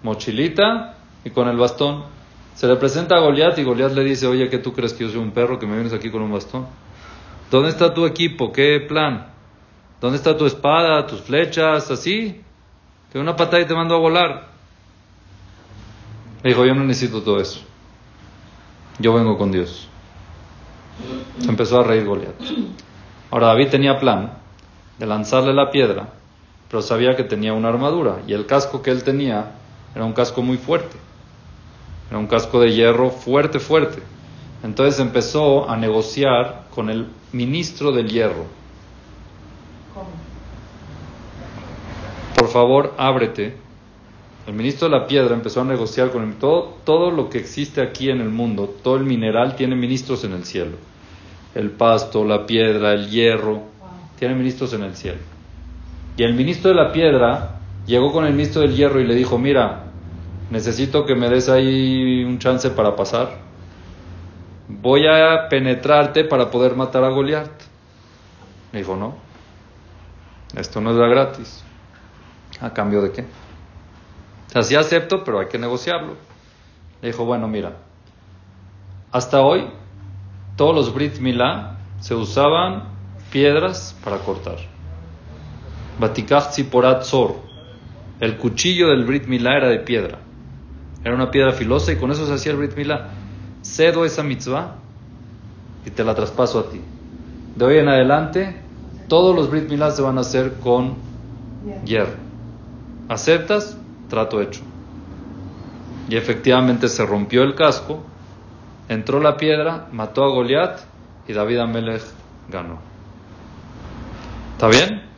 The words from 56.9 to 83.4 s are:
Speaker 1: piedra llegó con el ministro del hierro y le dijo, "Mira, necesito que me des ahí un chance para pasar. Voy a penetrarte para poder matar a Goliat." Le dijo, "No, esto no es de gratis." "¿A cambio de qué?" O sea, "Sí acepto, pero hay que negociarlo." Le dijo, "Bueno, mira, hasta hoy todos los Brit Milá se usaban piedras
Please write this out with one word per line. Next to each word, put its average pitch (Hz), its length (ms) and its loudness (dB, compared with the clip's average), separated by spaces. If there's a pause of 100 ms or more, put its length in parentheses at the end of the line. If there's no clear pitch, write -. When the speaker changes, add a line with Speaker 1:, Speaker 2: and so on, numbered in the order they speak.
Speaker 1:
piedra 139 680 2 (300)
llegó 127 240 4
con 160 120 2
el 143 80 2
ministro 147 280 0
del 135 140 4
hierro 139 240 4
y 123 80 2
le 117 80 2
dijo, 123 240 2
"Mira, 127 460 2 (680)
necesito 123 560 0
que 131 80 2
me 120 120 2
des 127 220 4
ahí 131 760 4
un 123 140 -2
chance 127 320 2
para 107 260 2
pasar. 117 360 -2 (1400)
Voy 127 400 4
a 160 420 6
penetrarte 143 720 4
para 135 280 2
poder 123 240 4
matar 127 280 0
a 131 60 4
Goliat." 143 400 -2 (1200)
Le 107 80 -8
dijo, 95 160 -4
"No, 110 200 -6 (1400)
esto - 260 -8
no 113 100 0
es 117 60 4
de 120 120 6
gratis." 131 540 0 (1000)
"¿A 117 80 -8
cambio 104 320 0
de 98 100 0
qué?" 123 100 -8
O - 1300 -20
sea, 120 100 2
"Sí 117 140 2
acepto, 165 480 2
pero 110 160 -2
hay 95 80 -4
que 120 100 -8
negociarlo." 156 560 -6 (880)
Le 120 60 -8
dijo, 117 180 -4
"Bueno, 117 220 -2
mira, 104 260 -6 (1400)
hasta 127 300 2
hoy 147 240 4 (920)
todos 139 180 4
los 120 180 0
Brit 135 240 -4
Milá 127 600 -2 (240)
se - 120 -6
usaban 147 720 0 (480)
piedras 151 720 2